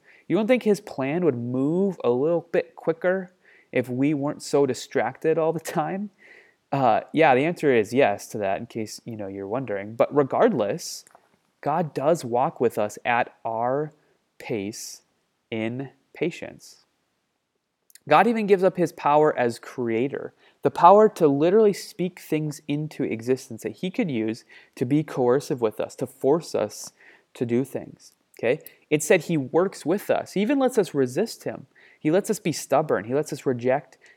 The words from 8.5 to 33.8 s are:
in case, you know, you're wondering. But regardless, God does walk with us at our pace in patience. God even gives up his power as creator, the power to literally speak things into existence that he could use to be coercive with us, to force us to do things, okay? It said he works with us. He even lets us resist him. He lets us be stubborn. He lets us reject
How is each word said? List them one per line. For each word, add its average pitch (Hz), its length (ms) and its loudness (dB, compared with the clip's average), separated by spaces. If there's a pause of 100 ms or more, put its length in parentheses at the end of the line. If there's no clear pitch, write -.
in 120 60 -10
case, 110 400 -10
you 117 100 -12
know, 104 120 -10
you're 98 200 -10
wondering. 107 480 -8
But 127 180 0
regardless, 139 920 0 (560)
God 156 320 -2
does 151 300 0
walk 127 360 -2
with 117 180 2
us 107 260 -4
at 120 300 0 (100)
our 127 480 -2 (460)
pace - 640 -8 (480)
in 120 400 -6 (240)
patience. - 720 -8 (1200)
God 165 200 6
even 220 200 0
gives 190 160 4
up 185 140 2
his 170 140 2
power 151 460 4
as 120 220 0
creator, 120 760 -4 (280)
the 143 100 2
power 208 380 8
to 170 180 2
literally 180 460 4
speak - 460 -8
things 156 480 -6
into 151 360 -4
existence 113 600 -4
that - 140 -8
he 185 120 -6
could 185 220 -2
use 110 340 -4 (300)
to 131 100 -4
be 143 180 0
coercive 135 580 0
with 107 180 -2
us, - 160 -8
to 131 120 -6
force 147 460 -2
us - 400 -6 (400)
to 131 120 -4
do 120 200 0
things, - 480 -14 (260)
okay? 131 220 0 (280)
It 151 140 2
said 185 200 4
he 175 120 -2
works 156 500 -2
with 185 240 -2
us. - 240 -2
He 180 80 -2
even 277 180 0
lets 254 180 0
us 190 160 0
resist 139 500 -2
him. 113 220 -10 (340)
He 151 120 0
lets 196 180 0
us 208 100 -2
be 160 140 -2
stubborn. 135 520 0
He 123 100 -4
lets 147 180 -2
us 139 120 -12
reject 127 520 -2 (200)